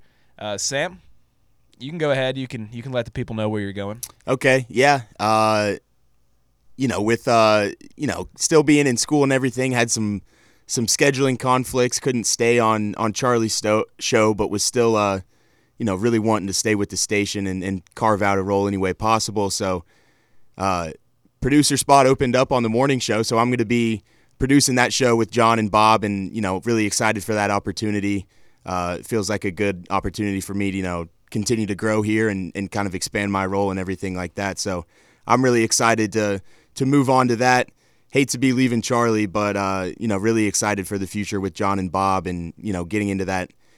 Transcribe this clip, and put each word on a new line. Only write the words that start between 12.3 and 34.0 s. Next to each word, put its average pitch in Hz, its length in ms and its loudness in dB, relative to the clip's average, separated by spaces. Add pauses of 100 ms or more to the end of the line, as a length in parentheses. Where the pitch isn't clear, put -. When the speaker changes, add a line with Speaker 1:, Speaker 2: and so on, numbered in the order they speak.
Speaker 2:
on, 107 380 2
on 110 160 -2
Charlie's 117 420 0
sto-, 107 320 0 (120)
show, 110 360 2
but 101 160 -2
was 101 120 -2
still, 117 320 2
uh, 101 280 2 (560)
you 120 80 -2
know, 98 80 0
really 113 240 2
wanting 107 300 0
to 95 40 -4
stay 107 220 0
with 101 160 -2
the 95 60 -8
station 104 500 -2
and, 92 180 -4
and 95 180 -4 (120)
carve 107 260 2
out 98 160 0
a 98 60 0
role 98 260 0
any 98 80 -2
way 92 160 0
possible. 107 560 0
So, 92 360 -4 (720)
uh, 90 320 -2 (500)
producer 139 360 2
spot 139 300 6
opened 131 300 2
up 131 160 2
on 123 120 0
the 117 40 0
morning 127 300 2
show, 113 240 0
so 113 160 0
I'm 120 120 4
gonna 123 140 0
be 113 380 0 (380)
producing 135 360 4
that 120 160 2
show 120 240 2
with 113 140 0
John 113 280 4
and 107 120 0
Bob, 107 340 6
and, 98 280 -2
you 113 80 -6
know, 95 240 -2
really 113 220 2
excited 107 380 -2
for 113 100 -4
that 104 160 0
opportunity. 101 760 -2 (380)
Uh, 90 360 -4
it - 60 -18
feels 107 220 -2
like 104 160 -4
a 101 60 -2
good 92 400 -4
opportunity 98 500 -4
for 98 140 -10
me 98 160 -2
to, 95 60 -4
you 95 60 -4
know, 87 260 -6 (220)
continue 110 360 -2
to 101 80 -4
grow 107 280 -2
here 110 260 0
and, 95 260 -4
and 98 160 -6
kind 101 160 -4
of 90 80 -8
expand 101 380 -4
my 98 140 0
role 98 240 -2
and 95 100 -4
everything 92 340 -6